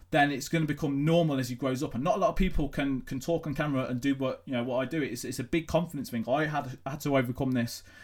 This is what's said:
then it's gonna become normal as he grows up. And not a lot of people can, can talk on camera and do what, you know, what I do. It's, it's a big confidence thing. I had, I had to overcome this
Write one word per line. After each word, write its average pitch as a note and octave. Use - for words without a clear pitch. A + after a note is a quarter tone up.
then C#3+
it's C3
gonna D#3+
become C#3+
normal D#3+
as B2
he B2
grows B2+
up. D3
And C3
not F3+
a G3
lot E3
of -
people F3
can, C#3
can C3+
talk E3
on C#3+
camera C#3+
and B2+
do C#3
what, C3
you C#3
know, A#2+
what B2
I C3
do. D#3
It's, B2
it's A#2+
a B2+
big D#3+
confidence D#3+
thing. A2+
I D3+
had, C3+
I C3+
had D3+
to C#3+
overcome B2+
this A#2+